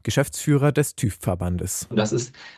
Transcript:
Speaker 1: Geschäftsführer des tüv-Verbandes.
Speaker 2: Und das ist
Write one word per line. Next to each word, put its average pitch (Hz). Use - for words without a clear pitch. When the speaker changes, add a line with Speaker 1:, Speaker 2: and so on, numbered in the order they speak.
Speaker 1:
Geschäftsführer 143
des -
tüv-Verbandes. 90
Speaker 2:
Und -
das 107
ist -